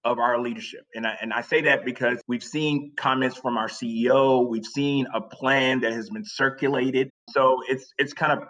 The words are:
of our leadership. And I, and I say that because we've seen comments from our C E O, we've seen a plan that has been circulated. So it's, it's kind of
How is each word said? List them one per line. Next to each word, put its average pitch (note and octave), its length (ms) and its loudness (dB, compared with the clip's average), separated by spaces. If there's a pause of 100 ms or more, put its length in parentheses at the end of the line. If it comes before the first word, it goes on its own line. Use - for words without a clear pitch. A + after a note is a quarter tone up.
of A#2+ 140 0
our A#2+ 220 2
leadership. A#2 540 -8
And A2+ 120 -4
I, A2 140 -2
and A2+ 120 -4
I A#2+ 100 -2
say D#3+ 200 0
that D3 220 2
because B2 420 -2
we've B2 160 -4
seen D3 540 -2
comments C3 400 0
from A#2+ 220 -4
our A2+ 100 -4
C A2+ 360 -4
E B2 60 2
O, C3+ 320 6
we've A2+ 220 -2
seen C#3+ 480 0
a A2+ 80 -2
plan C3 600 0
that A#2 120 0
has A2+ 160 -6
been G#2+ 160 -10
circulated. C3 880 0 (200)
So C3 280 4 (100)
it's, C3 300 -4
it's D3 160 -2
kind D3+ 180 0
of - 160 -4